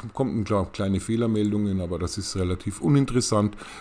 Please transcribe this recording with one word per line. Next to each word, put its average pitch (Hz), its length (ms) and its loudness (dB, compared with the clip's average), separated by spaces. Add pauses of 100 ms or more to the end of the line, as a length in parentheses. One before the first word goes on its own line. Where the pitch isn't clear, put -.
(140)
kommt 131 200 -2
ein 110 120 0
kle-, 101 260 0
kleine 98 300 0
Fehlermeldungen, 104 800 0
aber 85 180 -4
das 85 180 -4
ist 92 200 -6
relativ 92 420 -2
uninteressant. 123 760 2 (240)